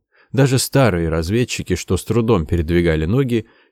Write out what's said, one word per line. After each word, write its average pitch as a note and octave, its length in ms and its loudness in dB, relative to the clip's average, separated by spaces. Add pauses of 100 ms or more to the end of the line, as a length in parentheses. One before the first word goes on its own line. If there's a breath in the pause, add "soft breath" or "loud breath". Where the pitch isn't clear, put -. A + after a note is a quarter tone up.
(320 soft breath)
Даже C3 280 2
старые F2+ 500 2
разведчики, F2+ 680 -2
что - 220 -2
с - 60 -8
трудом A2 420 0
передвигали E2+ 600 0
ноги A#2+ 420 -2 (240 soft breath)